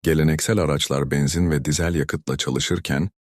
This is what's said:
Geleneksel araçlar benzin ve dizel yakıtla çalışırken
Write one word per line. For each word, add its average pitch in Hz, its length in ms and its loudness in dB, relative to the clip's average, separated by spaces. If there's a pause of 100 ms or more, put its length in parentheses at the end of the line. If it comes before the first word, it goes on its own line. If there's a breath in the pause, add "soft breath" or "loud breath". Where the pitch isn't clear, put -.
Geleneksel 78 560 2
araçlar 69 520 0
benzin 85 400 2
ve 71 140 0
dizel 82 300 0
yakıtla 71 420 -2
çalışırken 71 760 -2 (140)